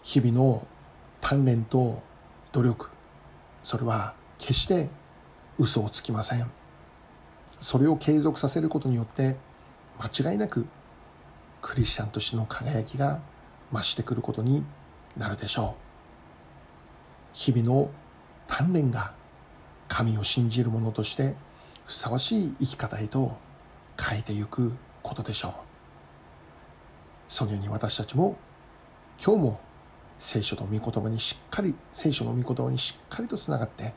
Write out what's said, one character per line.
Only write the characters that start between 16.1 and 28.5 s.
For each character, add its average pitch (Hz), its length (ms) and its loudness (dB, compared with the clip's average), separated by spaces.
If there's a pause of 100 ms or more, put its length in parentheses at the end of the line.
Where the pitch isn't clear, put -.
日 - 160 2
々 117 100 4
の 123 280 2 (580)
鍛 175 240 0
錬 147 180 4
が 101 220 -4 (760)
神 113 280 2
を 101 80 -2
信 120 240 2
じ 117 160 2
る 117 60 2
者 113 200 0
と 110 140 -2
し - 120 -4
て 135 200 0 (480)
ふ - 100 -6
さ - 140 0
わ 120 100 0
し 202 280 2
い - 140 -6
生 135 60 2
き - 120 -4
方 110 200 -6
へ 107 100 -4
と 123 280 0 (640)
変 107 200 -2
え - 20 -8
て 104 100 -6
ゆ 104 140 -2
く 120 260 0 (300)
こ - 120 -10
と 110 80 -8
で 107 120 -6
し - 100 -4
ょ - 40 -6
う。 - 40 -8 (1800)
そ - 160 -2
の 104 80 -2
よ 101 60 -4
う - 20 -4
に 101 80 -6
私 104 280 -4
た 110 80 -4
ち - 120 -4
も、 196 200 4 (880)